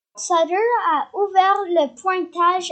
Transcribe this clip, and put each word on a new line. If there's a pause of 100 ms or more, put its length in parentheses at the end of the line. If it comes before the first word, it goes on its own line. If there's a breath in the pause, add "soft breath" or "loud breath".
(140)
Sutter (220)
a
ouvert
le (120)
pointage